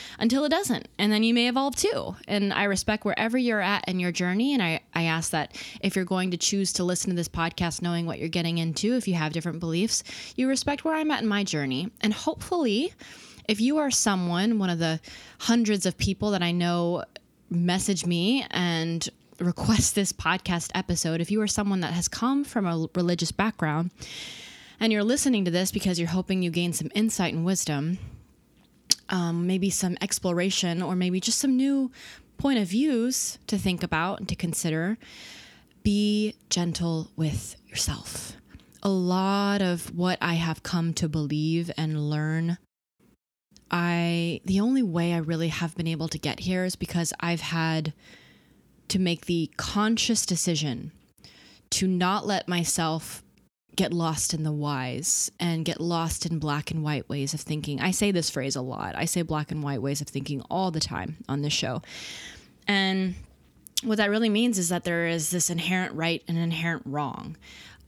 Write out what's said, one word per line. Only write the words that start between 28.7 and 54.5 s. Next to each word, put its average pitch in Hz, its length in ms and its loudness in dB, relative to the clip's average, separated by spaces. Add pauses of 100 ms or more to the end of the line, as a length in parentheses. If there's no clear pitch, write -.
um, 170 380 0
maybe 190 220 0
some 175 320 -2
exploration, 180 800 0
or 180 140 0
maybe 180 240 2
just 233 200 0
some 269 160 2
new 269 360 2 (460)
point 277 220 2
of 202 80 2
views 247 800 0
to 214 100 0
think 180 240 0
about 175 380 -2
and 185 100 -8
to - 60 -4
consider, 170 640 0 (840)
be 208 540 2 (140)
gentle 165 640 0
with - 400 -2 (120)
yourself. - 640 -6 (500)
A 202 60 0
lot 196 720 2
of 175 340 -2
what 180 260 2
I 170 140 2
have 165 260 -2
come 165 340 0
to 165 140 0
believe 156 680 0
and 151 340 -2
learn, 160 480 0 (1120)
I, 170 760 0
the 190 140 4
only 254 240 4
way 170 300 2
I 170 40 2
really 165 300 0
have 160 280 -2
been 165 120 -2
able 165 220 0
to 156 100 -6
get - 220 -4
here 185 240 0
is 185 100 -2
because 170 440 -2
I've 170 220 0
had 160 520 0 (960)
to 196 100 2
make 170 260 0
the 165 320 0
conscious 214 680 2
decision 156 640 0 (800)
to - 160 2
not 185 400 2
let 196 200 0
myself 165 760 -2 (540)
get 175 160 2
lost 165 400 0
in 156 100 -2
the 151 80 0